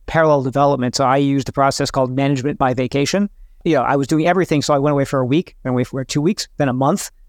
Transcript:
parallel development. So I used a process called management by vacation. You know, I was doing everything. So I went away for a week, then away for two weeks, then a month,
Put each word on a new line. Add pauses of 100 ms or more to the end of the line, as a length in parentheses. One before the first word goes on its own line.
parallel
development.
So
I
used
a
process
called
management
by
vacation. (340)
You
know,
I
was
doing
everything.
So
I
went
away
for
a
week,
then
away
for
two
weeks,
then
a
month, (160)